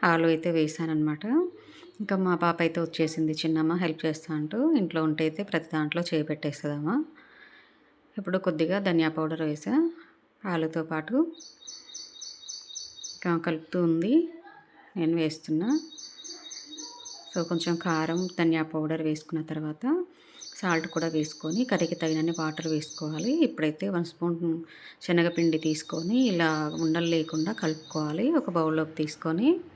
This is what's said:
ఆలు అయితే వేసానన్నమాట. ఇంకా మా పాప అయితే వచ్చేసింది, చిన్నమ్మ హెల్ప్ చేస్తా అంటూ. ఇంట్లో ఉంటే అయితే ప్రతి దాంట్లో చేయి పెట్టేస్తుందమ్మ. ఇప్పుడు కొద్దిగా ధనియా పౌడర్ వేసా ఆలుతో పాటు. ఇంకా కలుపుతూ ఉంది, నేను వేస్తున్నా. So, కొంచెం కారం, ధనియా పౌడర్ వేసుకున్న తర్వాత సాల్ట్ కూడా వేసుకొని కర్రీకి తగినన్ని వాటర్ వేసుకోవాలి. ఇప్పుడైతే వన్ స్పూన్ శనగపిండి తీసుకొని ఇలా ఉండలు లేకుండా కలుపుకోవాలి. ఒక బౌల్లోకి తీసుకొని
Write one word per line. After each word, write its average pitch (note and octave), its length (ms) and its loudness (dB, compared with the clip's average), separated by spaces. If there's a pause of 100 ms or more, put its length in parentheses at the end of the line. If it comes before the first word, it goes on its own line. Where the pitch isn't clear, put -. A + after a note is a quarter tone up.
ఆలు E3 220 6
అయితే D#3+ 260 2
వేసానన్నమాట. D#3 640 0 (760)
ఇంకా G3 140 -2 (100)
మా F3+ 80 4 (100)
పాప E3+ 220 4
అయితే E3 220 0
వచ్చేసింది, D#3+ 460 0 (100)
చిన్నమ్మ D#3+ 400 2
హెల్ప్ D#3+ 240 -2
చేస్తా D#3 320 -4
అంటూ. D#3 200 -4 (220)
ఇంట్లో E3 280 0
ఉంటే D#3 180 0
అయితే D#3 240 -2
ప్రతి E3 240 -2
దాంట్లో D#3 340 0
చేయి D#3 220 0
పెట్టేస్తుందమ్మ. D3 600 -4 (1300)
ఇప్పుడు F#3+ 280 0
కొద్దిగా E3 320 2 (100)
ధనియా E3 280 4
పౌడర్ D#3+ 320 -2
వేసా D3+ 260 -2 (760)
ఆలుతో D#3+ 380 0
పాటు. D#3 240 -4 (2000)
ఇంకా - 180 -2 (140)
కలుపుతూ D#3+ 420 -2
ఉంది, E3+ 260 2 (840)
నేను E3 240 2
వేస్తున్నా. D#3 480 -2 (1600)
So, E3+ 200 -2
కొంచెం E3+ 240 0 (100)
కారం, E3 340 0 (200)
ధనియా E3 240 2 (100)
పౌడర్ D#3+ 360 -2
వేసుకున్న D#3 320 -4 (100)
తర్వాత D3+ 320 -6 (720)
సాల్ట్ E3 260 0 (100)
కూడా E3 200 0
వేసుకొని D#3 460 -2 (100)
కర్రీకి F3 300 2
తగినన్ని D#3+ 400 2
వాటర్ D#3 320 -2
వేసుకోవాలి. D#3 600 -2 (140)
ఇప్పుడైతే D3+ 380 0 (100)
వన్ E3+ 160 2
స్పూన్ E3+ 260 0 (680)
శనగపిండి E3+ 600 4
తీసుకొని E3 540 0 (140)
ఇలా E3 180 4 (340)
ఉండలు E3 300 2
లేకుండా D#3+ 380 0 (100)
కలుపుకోవాలి. D#3 640 -2 (140)
ఒక A3 160 -4
బౌల్లోకి D#3 440 2
తీసుకొని E3 480 0 (280)